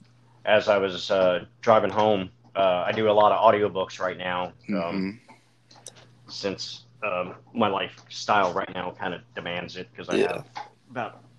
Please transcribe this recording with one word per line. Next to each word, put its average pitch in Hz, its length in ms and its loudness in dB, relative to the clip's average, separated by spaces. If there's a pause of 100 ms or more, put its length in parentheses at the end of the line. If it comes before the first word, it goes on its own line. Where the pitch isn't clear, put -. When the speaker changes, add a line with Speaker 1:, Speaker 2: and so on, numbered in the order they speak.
(460)
Speaker 1:
as 104 220 4
I 104 100 6
was, 92 340 -2
uh, 90 340 2 (160)
driving 107 280 4
home, 104 400 2 (260)
uh, 92 300 2
I 104 60 -2
do 110 180 0
a - 40 6
lot 104 180 6
of 92 80 2
audiobooks 101 600 2
right 90 180 -4
now, 90 280 -4
um, 85 60 -10 (180)
Speaker 2:
Mm-hmm. 92 420 -4 (1160)
Speaker 1:
since, - 560 -8 (200)
um, 90 320 -4 (180)
my 113 140 2
lifestyle 95 840 0
right 95 200 -4
now 90 180 -6
kinda 90 300 -8 (140)
demands 87 420 -8
it, 90 180 -12
'cause 87 140 -12
I 92 60 -2
Speaker 2:
Yeah. 104 180 0
Speaker 1:
have - 120 -12 (460)
about 113 300 -10 (180)